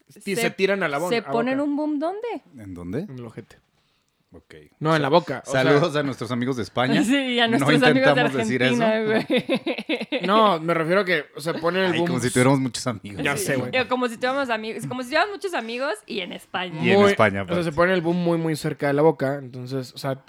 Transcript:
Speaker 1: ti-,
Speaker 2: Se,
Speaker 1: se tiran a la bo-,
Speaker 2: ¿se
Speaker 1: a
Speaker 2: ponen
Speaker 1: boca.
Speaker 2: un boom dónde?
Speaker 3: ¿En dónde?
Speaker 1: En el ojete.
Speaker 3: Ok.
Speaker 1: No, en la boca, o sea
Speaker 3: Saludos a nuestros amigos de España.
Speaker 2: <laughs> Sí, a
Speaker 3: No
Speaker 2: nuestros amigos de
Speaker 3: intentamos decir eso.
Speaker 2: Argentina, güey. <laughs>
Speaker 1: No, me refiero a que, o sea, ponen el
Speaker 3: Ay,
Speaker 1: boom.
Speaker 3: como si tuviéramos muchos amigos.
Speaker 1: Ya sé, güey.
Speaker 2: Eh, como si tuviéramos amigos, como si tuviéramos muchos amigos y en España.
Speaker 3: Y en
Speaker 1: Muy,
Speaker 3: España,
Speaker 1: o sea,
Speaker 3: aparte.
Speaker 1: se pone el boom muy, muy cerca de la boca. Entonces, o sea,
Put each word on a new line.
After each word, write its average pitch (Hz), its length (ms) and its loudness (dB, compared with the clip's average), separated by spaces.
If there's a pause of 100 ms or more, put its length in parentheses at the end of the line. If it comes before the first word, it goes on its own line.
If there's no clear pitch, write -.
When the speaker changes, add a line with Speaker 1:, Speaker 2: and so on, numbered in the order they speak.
(240)
Speaker 1:
ti-, 196 100 -2
Speaker 2:
Se, - 60 -2
Speaker 1:
se 233 100 0
tiran 190 320 0
a 165 60 0
la 143 80 -2
bo-, 170 140 -2
Speaker 2:
¿se 233 80 0
Speaker 1:
a - 80 -6
Speaker 2:
ponen 240 320 -2
Speaker 1:
boca. 294 100 -2
Speaker 2:
un 285 80 -2
boom 302 220 -2
dónde? 392 440 -6 (140)
Speaker 3:
¿En 101 160 -14
dónde? 90 280 -6
Speaker 1:
En 143 180 -10
el 120 80 -14
ojete. - 320 -18 (720)
Speaker 3:
Ok. - 220 -20 (260)
Speaker 1:
No, 160 160 0
en 151 60 0
la 139 80 0
boca, 151 360 0
o - 60 -10
sea 135 100 4
Speaker 3:
Saludos 147 320 4
a 147 80 0
nuestros 123 300 -4
amigos 123 240 -2
de 110 80 -2
España. 127 400 0
Speaker 2:
<laughs> - 0 -
Sí, 254 340 0
a 233 80 2
Speaker 3:
No 226 120 2
Speaker 2:
nuestros 277 260 4
amigos - 320 6
de - 60 2
Speaker 3:
intentamos - 120 0
decir 131 300 0
eso. 233 180 2
Speaker 2:
Argentina, 220 460 2
güey. 247 1000 -2
<laughs> - 0 -
Speaker 1:
No, 202 320 4
me 165 160 0
refiero 165 280 2
a - 20 0
que, 170 220 -2 (100)
o 156 40 -14
sea, 156 140 -4
ponen 180 300 0
el 180 80 0
Speaker 3:
Ay, - 60 0
Speaker 1:
boom. 175 100 0
Speaker 3:
como 127 120 -2
si 120 100 0
tuviéramos 127 280 4
muchos 131 280 -4
amigos. 104 360 -8
Speaker 1:
Ya 143 140 0
sé, 143 200 -2
güey. 127 200 -4
Speaker 2:
Eh, 175 120 0
como 254 200 0
si 226 80 -10
tuviéramos 262 340 -2
amigos, 220 360 -6
como 254 160 -8
si 247 80 -10
tuviéramos 403 260 0
muchos 349 180 -8
amigos 254 400 -6 (120)
y 202 140 -8
en 180 120 -10
España. 180 500 -8
Speaker 3:
Y 175 80 2
en 202 100 6
Speaker 1:
Muy, 202 100 6
Speaker 3:
España, 196 320 4
Speaker 1:
o - 40 -6
sea, 175 80 -4
Speaker 3:
aparte. 175 100 0
Speaker 1:
se 165 80 -4
pone 175 220 4
el 185 60 2
boom 170 160 0
muy, 170 220 0
muy 160 180 -2
cerca 151 320 -4
de 139 60 2
la 147 80 4
boca. 143 340 2
Entonces, 127 580 -10
o - 40 -18
sea, 139 300 -6